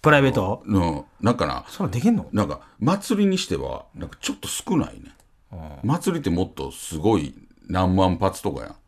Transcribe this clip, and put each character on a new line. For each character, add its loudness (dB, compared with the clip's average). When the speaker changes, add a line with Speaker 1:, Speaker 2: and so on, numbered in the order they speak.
Speaker 1:
プ 6
ラ 8
イ 6
ベ 6
ー -4
ト？ -2
Speaker 2:
う 4
ん。 0
な 4
ん 2
か 0
な。 -6
Speaker 1:
そ -6
ん -2
な -2
ん -6
で -2
き 4
ん 4
の？ -2
Speaker 2:
な 2
ん 0
か、 -6
祭 2
り 4
に 0
し -4
て -4
は、 -6
な -12
ん -12
か -18
ち -6
ょ -4
っ -6
と -12
少 -2
な 0
い -18
ね。 -20
Speaker 1:
う -14
ん。 2
Speaker 2:
祭 0
り -4
っ -10
て 0
も 2
っ -8
と -8
す -10
ご 4
い -6
何 2
万 4
発 -2
と -2
か -8
や -14
ん。 -16